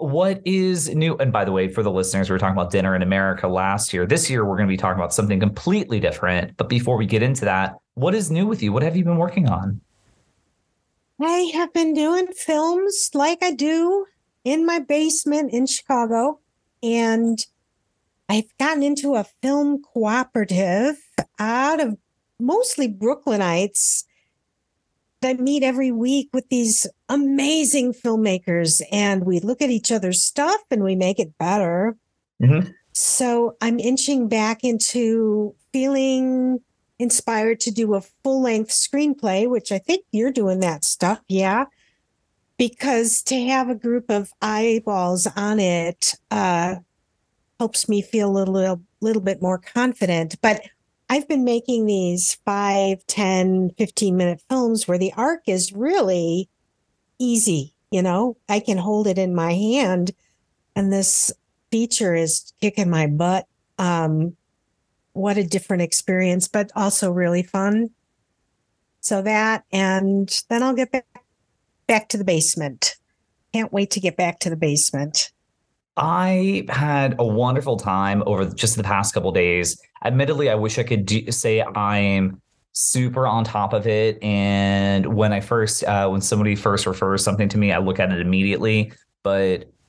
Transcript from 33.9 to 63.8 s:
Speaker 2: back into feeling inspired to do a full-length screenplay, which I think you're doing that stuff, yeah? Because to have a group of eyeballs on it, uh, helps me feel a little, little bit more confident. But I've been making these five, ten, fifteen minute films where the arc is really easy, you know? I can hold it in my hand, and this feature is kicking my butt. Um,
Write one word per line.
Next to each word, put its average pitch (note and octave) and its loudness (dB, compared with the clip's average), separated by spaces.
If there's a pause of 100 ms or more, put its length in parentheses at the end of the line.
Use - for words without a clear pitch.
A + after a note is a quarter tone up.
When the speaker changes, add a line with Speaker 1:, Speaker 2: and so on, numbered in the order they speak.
Speaker 2:
back A3 0
into A3 0 (180)
feeling C4 0 (400)
inspired A3+ 0
to A#3 -4
do G#3+ 0
a G3 0 (240)
full-length B3 0
screenplay, B3 0
which B3 -2
I G3 -2
think F4+ -2
you're A#3 0
doing F#3+ 0
that E3+ -2
stuff, - 0
yeah? F#3+ 0 (920)
Because A#3 0
to B3+ -2
have C4 0
a A#3+ -4
group A#3+ -2
of G3+ -2 (100)
eyeballs G#3+ 0
on G#3 0
it, F3 0 (160)
uh, F3+ 0 (800)
helps A3+ -2
me G#3 2
feel G#3 0
a G3 2
little, F#3+ 0 (180)
little A3 0
bit F#3+ -2
more F3+ 0
confident. F3+ -2
But G#3+ 2 (460)
I've C#4+ 0
been C#4 0
making A#3 0
these F3+ 0
five, G3 0
ten, F#3 2
fifteen G3 0
minute F3+ 0
films A#3 0
where F3+ 2
the F#3+ -2
arc D4 -2
is F#3 -2
really F#3+ 0 (680)
easy, G#3+ 0 (160)
you F#3+ 0
know? F#3+ 0 (100)
I G#3 0
can G#3+ -2
hold G#3 0
it F#3 0
in F#3 0
my E3+ 0
hand, G3 0 (600)
and G3 0
this - 0 (400)
feature A3+ 0
is E3 -2
kicking G#3 0
my D#3+ 2
butt. F3 0 (320)
Um, E3 0 (760)